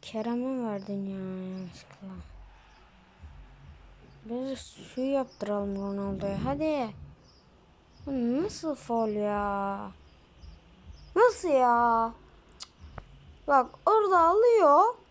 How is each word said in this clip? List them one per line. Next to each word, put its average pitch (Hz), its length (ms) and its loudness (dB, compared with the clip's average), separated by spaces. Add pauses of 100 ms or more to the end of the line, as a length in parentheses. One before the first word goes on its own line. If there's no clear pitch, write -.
Kerem'e 240 600 -6
verdin 202 420 -6
ya 190 120 -8
yanlışlıkla. 185 880 -12 (2250)
Biz 254 340 -8
suyu - 520 -8
yaptıralım 208 680 -4
Ronaldo'ya. 196 680 -6
Hadi. 285 460 -2 (1160)
Bu 262 360 -2
nasıl 330 320 -6
faul 226 340 -2
ya? 202 840 -4 (1300)
Nasıl 427 320 4
ya? 233 640 4 (1300)
Bak 269 240 4 (160)
orada 403 320 4
alıyor. 392 760 6 (160)